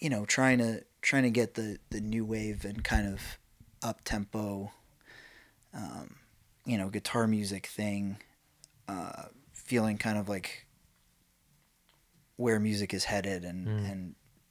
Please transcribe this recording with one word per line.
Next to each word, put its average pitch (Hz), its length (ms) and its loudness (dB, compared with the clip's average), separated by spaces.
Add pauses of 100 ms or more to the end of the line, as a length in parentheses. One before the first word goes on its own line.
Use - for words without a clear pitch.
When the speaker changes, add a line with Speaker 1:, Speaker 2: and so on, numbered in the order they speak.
Speaker 1:
you 165 80 0
know, 107 160 2
trying 131 340 6
to, 113 260 2 (180)
trying 135 220 4
to 123 60 4
get 113 240 2
the, 107 240 -4 (120)
the 110 100 -4
new 110 240 0
wave 107 400 -4
and 101 200 -6
kind 107 280 2
of 98 80 -6 (600)
up-tempo, 104 880 -4 (1040)
um, 90 420 -12 (480)
you 117 140 2
know, 95 100 0
guitar 104 380 2
music 104 400 0
thing, 101 520 -4 (720)
uh, - 360 -8 (280)
feeling 110 460 2
kind 107 200 0
of 98 100 -4
like - 380 -6 (1700)
where 113 240 4
music 104 340 0
is 92 100 0
headed 98 400 -2
and, 90 220 -6
Speaker 2:
Mm. 104 240 -2
Speaker 1:
and 92 240 -8 (360)